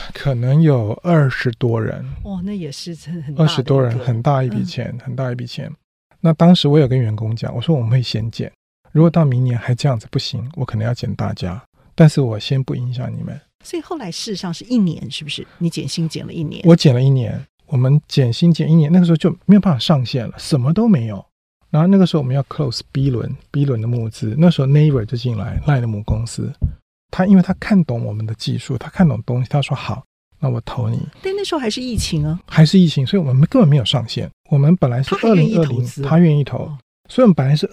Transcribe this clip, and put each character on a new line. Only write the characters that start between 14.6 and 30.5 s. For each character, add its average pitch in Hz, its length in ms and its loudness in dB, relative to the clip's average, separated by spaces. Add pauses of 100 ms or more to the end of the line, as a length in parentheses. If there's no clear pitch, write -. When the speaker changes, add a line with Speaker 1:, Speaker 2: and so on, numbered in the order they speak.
Speaker 2:
一 247 120 0
年， 165 320 -2
是 - 140 -12
不 147 60 -12
是？ - 140 -10 (140)
你 170 100 -2
减 151 200 -6
薪 165 200 -4
减 - 160 -10
了 - 80 -12
一 165 120 -8
年？ 113 200 -10
Speaker 1:
我 170 120 10
减 143 180 4
了 123 80 2
一 135 80 4
年， 123 340 -2 (220)
我 143 100 -6
们 131 300 2
减 123 260 0
薪 170 200 4
减 151 180 0
一 160 60 6
年， 156 160 4
那 185 80 6
个 175 40 4
时 170 60 2
候 160 60 4
就 156 140 0 (160)
没 196 100 8
有 202 40 6
办 185 140 2
法 117 60 0
上 135 260 0
线 123 220 -4
了， 95 100 -12
什 147 220 -2
么 135 120 0
都 214 140 2
没 143 200 4
有。 104 180 -10 (460)
然 156 120 2
后 175 60 4
那 196 100 6
个 185 80 6
时 170 100 -2
候 147 60 0
我 - 20 -4
们 127 120 -2
要 139 80 2
close - 380 -6 (100)
B 135 180 0
轮， 123 260 -4 (140)
B 143 140 0
轮 127 160 -2
的 110 80 -4
募 117 200 -4
资， 110 300 -6
那 170 100 6
时 160 120 2
候 131 80 0
Naver 143 360 4
就 123 140 -6
进 120 180 -4
来， 101 300 -6
Line 143 140 2
的 120 80 -4
母 104 160 -6
公 113 200 -2
司， 117 280 -8 (580)
他 185 160 0
因 196 100 8
为 180 60 8
他 190 120 -2
看 190 300 2
懂 120 200 -4
我 110 80 -6
们 107 120 -6
的 110 100 -6
技 120 220 -6
术， 120 220 -8
他 - 120 -12
看 180 180 4
懂 113 180 -2
东 123 160 -2
西， 120 80 -6
他 143 100 0
说 135 160 -4
，“好， - 280 -10 (340)
那 139 100 -4
我 120 120 -4